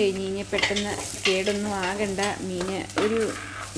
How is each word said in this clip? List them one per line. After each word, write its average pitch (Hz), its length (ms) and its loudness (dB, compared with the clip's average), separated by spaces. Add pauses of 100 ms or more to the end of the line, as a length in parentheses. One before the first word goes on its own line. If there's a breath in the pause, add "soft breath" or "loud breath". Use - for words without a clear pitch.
കഴിഞ്ഞ് 196 240 4
കഴിഞ്ഞാൽ 196 280 -4
പെട്ടെന്ന് 202 400 2 (340)
കേടൊന്നും 202 460 2 (140)
ആകണ്ട, 196 340 0 (280)
മീൻ 185 200 -2 (360)
ഒരു 220 160 4 (580)